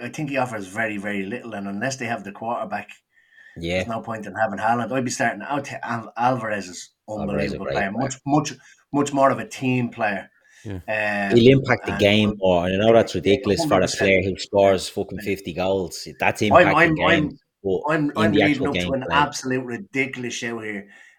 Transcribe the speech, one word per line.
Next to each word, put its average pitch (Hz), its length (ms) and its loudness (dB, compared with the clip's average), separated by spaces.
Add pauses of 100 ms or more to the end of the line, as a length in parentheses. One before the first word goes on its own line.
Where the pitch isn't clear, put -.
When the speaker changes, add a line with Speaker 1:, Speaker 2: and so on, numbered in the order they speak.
Speaker 1:
I 120 60 -10
think 147 220 -8
he 139 60 -4
offers 117 320 -4
very, 107 300 -4
very 101 280 -4
little, 117 280 -10
and 101 120 -8
unless 107 300 -4
they 120 100 -8
have 117 160 -6
the 98 100 -12
quarterback, 110 580 -8 (680)
Speaker 2:
Yeah. 85 220 -4
Speaker 1:
there's 92 100 -2
no 113 140 -6
point 113 240 -10
in 95 100 -12
having 101 240 -2
Haaland. 117 320 0
I'd 131 120 0
be 123 60 -4
starting, 113 320 -2
I'd 139 220 -6
ta-, - 180 -12
Al-, 113 340 -8
Alvarez 113 520 -2
is - 220 -16 (180)
Speaker 2:
Alvarez 73 380 -4
is 69 80 -6
a - 20 -10
Speaker 1:
unbelievable - 80 -8
Speaker 2:
great 69 100 -6
Speaker 1:
player, 98 160 -2
Speaker 2:
player. 110 140 -4
Speaker 1:
much, 131 100 -6 (100)
much, 147 280 0 (400)
much 143 200 0
more 135 180 4
of 120 100 -2
a - 80 -10
team 127 400 -2
player. 107 420 -4 (340)
Speaker 3:
Yeah. 98 160 -8 (500)
Speaker 1:
Um, 117 60 6
Speaker 2:
He'll 127 220 10
impact 127 280 0
the 92 60 -2
Speaker 1:
and - 80 -2
Speaker 2:
game 104 300 6
Speaker 1:
would 104 80 -6
Speaker 2:
more, 90 280 4
and 92 160 2
I 110 40 4
know 113 60 8
that's 113 220 6
Speaker 1:
Yeah, 98 40 -2
Speaker 2:
ridiculous 98 460 2
for - 20 0
a 98 80 2
Speaker 1:
hundred 95 120 6
percent. - 140 -4
Speaker 2:
player 95 220 4
who 92 160 -2
scores 98 500 4
fucking 95 300 -6
Speaker 1:
Yeah. 104 60 -12
Speaker 2:
fifty 95 300 -6
goals. 92 520 -2 (140)
That's 101 220 2
Speaker 1:
I'm, 107 80 2
Speaker 2:
impacting 170 240 6
Speaker 1:
I'm, - 20 -
I'm, 160 180 4
Speaker 2:
games, - 460 0 (220)
but 95 260 0
Speaker 1:
I'm, 156 160 0
Speaker 2:
in 147 120 -2
Speaker 1:
I'm - 160 2
Speaker 2:
the - 60 4
Speaker 1:
leading 151 120 4
Speaker 2:
actual 127 180 -2
Speaker 1:
up - 60 -4
to 90 180 -2
an - 100 -4
Speaker 2:
gameplay. - 80 -8
Speaker 1:
absolute 135 540 0
ridiculous 120 720 -6
show 117 260 -6
here. 104 280 -10 (300)